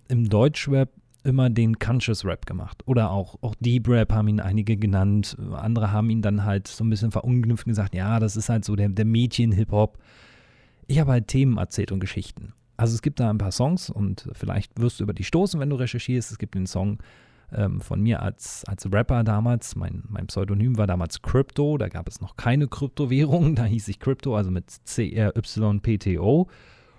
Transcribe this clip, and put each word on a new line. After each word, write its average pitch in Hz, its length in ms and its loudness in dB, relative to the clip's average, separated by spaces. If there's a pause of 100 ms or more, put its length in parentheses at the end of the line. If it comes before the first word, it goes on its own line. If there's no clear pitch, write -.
im 117 180 2
Deutschrap 135 640 2 (340)
immer 131 260 4
den 113 300 2
Conscious 117 460 -2
Rap 87 200 -4
gemacht. - 400 -10
Oder 113 240 2
auch, 95 320 -4
auch 110 140 -6
Deep 120 320 0
Rap 117 240 4
haben 107 160 2
ihn 107 140 2
einige 107 340 0
genannt. 101 600 2 (160)
Andere 107 400 0
haben 107 160 2
ihn 113 120 0
dann 101 220 2
halt 101 240 0
so - 160 -6
ein 113 60 2
bisschen 107 220 0
verunglimpft 120 540 2
und 120 60 0
gesagt, 101 240 0
ja, 104 240 0
das 107 160 0
ist 110 140 -4
halt 113 160 0
so 104 100 -2
der, 101 140 2
der 104 160 0
Mädchen-Hip-Hop. 113 920 2 (880)
Ich 139 120 2
habe 131 140 4
halt 117 160 2
Themen 131 280 4
erzählt 98 360 -4
und 95 80 -2
Geschichten. - 500 -8 (240)
Also 113 200 0
es 110 60 -4
gibt 147 200 -2
da 113 80 2
ein 104 80 0
paar 98 160 -2
Songs 151 360 -2
und 101 440 -4
vielleicht - 460 -6
wirst 120 200 0
du 104 60 -4
über 104 80 -2
die 104 100 -8
stoßen, 175 380 0
wenn 139 80 -2
du 139 80 -2
recherchierst. 123 540 -4
Es 110 60 -14
gibt - 180 -8
den 92 120 -4
Song, 101 340 -4 (520)
ähm, 95 260 -2
von - 220 -4
mir 110 200 0
als, - 440 -8
als 98 260 -8
Rapper 113 320 2
damals. 113 540 0
Mein, 92 320 -6
mein 101 180 -8
Pseudonym 104 500 0
war 107 100 2
damals 87 340 -2
Crypto. 147 560 0
Da 107 100 -2
gab 82 220 -8
es - 100 -12
noch - 160 -12
keine 139 320 2
Kryptowährung. 143 880 2
<laughs> 120 80 2
Da - 0 -
hieß 110 240 0
ich 101 120 -6
Crypto, 131 360 -2
also 98 160 0
mit 92 180 -4
C - 440 -6
R 107 240 2
Y 107 420 0
P 110 180 0
T 90 220 0
O. 139 300 4 (500)